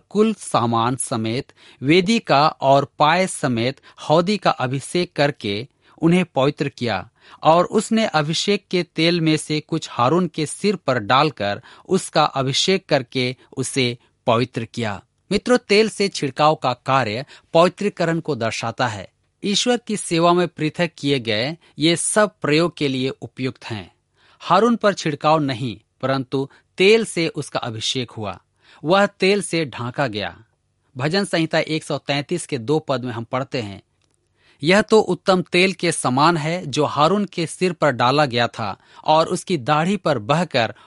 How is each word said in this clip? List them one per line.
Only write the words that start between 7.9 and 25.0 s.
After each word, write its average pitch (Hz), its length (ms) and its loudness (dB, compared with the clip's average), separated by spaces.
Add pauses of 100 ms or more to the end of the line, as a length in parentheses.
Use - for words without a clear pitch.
अभिषेक 160 680 -2
के 180 120 0
तेल 165 380 0
में 156 160 2
से 151 220 -6
कुछ - 320 -6
हारून 156 360 2
के 156 180 -6
सिर 196 300 -2
पर 131 240 -2
डालकर 104 640 0 (280)
उसका 170 340 0
अभिषेक 139 640 0
करके 127 500 -2 (220)
उसे 123 400 -2 (300)
पवित्र 120 380 0
किया।" 104 380 -8 (280)
मित्रों, 240 260 2
तेल 214 320 2
से 202 180 -2
छिड़काव 156 480 0
का 127 180 -2
कार्य 127 520 -2 (280)
पवित्रीकरण 175 680 2
को 151 160 -4
दर्शाता 113 520 -4
है। 101 260 -10 (320)
ईश्वर 220 320 0 (100)
की 208 100 -4
सेवा 175 360 2
में 175 140 2
पृथक 160 500 -4
किए 139 220 -2
गए 117 380 -4 (220)
ये 165 160 2
सब - 460 0
प्रयोग 151 360 0
के 147 100 -2
लिए 131 220 -4
उपयुक्त 127 560 -10
हैं। 98 280 -10 (460)
हारून 220 360 2
पर 208 180 0
छिड़काव 160 460 0